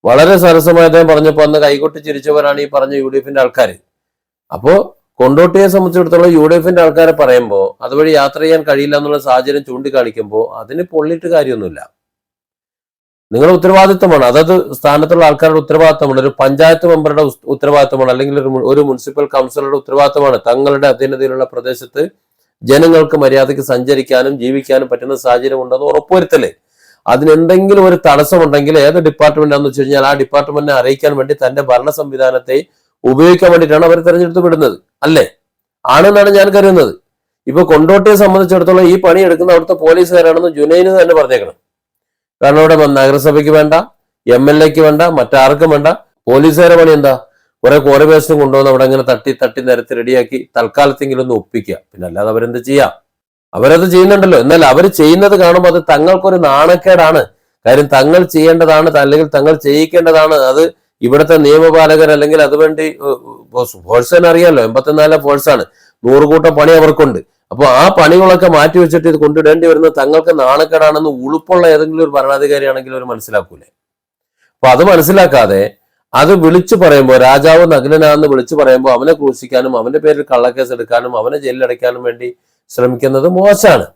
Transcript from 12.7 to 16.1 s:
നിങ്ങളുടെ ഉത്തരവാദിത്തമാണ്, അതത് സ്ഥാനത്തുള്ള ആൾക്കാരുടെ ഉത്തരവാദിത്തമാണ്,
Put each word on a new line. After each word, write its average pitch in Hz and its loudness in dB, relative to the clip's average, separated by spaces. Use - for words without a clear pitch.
നിങ്ങളുടെ 156 2
ഉത്തരവാദിത്തമാണ്, 185 0
അതത് 160 0
സ്ഥാനത്തുള്ള 156 0
ആൾക്കാരുടെ 156 0
ഉത്തരവാദിത്തമാണ്, 151 0